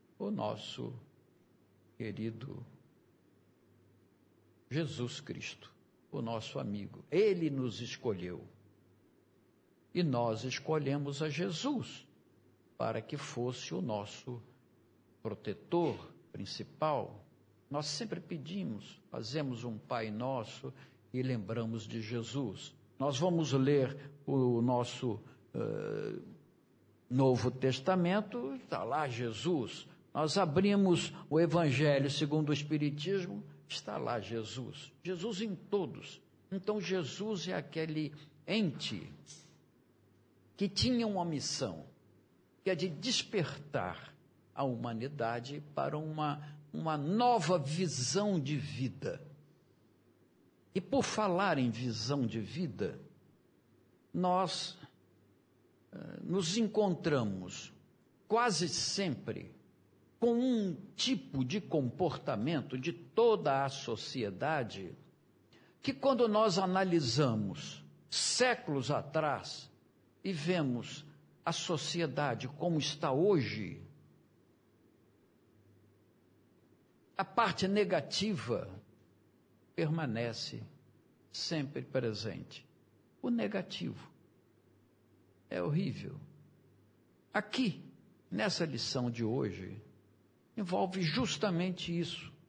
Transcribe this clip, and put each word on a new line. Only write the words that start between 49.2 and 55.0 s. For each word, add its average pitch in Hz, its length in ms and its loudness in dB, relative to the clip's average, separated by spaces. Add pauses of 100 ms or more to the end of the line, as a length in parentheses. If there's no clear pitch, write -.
E 190 80 -2
por 247 220 2
falar 190 540 2
em 123 120 4
visão 117 560 0
de 113 140 -2
vida, 104 600 -4 (1120)
nós, 180 640 2 (1160)